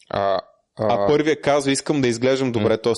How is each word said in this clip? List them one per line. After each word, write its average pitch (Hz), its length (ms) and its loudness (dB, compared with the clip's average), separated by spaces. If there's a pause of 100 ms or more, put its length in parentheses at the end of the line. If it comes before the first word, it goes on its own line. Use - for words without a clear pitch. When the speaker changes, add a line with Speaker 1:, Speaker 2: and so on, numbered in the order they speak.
Speaker 1:
А, 98 320 -2 (360)
Speaker 2:
А 107 260 0
Speaker 1:
а 101 40 0
Speaker 2:
първият 151 340 0
казва: 139 300 0
„Искам 143 300 -2
да 123 60 2
изглеждам 127 440 0
добре“, 110 180 0
Speaker 1:
М. 110 80 2
Speaker 2:
т.е. 117 200 0